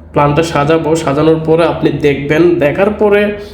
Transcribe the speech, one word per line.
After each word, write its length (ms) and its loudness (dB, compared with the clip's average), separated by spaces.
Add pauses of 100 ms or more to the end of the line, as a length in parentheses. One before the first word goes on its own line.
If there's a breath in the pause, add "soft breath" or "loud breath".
(120)
প্ল্যানটা 300 2
সাজাবো। 520 0
সাজানোর 500 0
পরে 220 2
আপনি 240 -2
দেখবেন, 680 0
দেখার 320 0
পরে 420 0 (220 loud breath)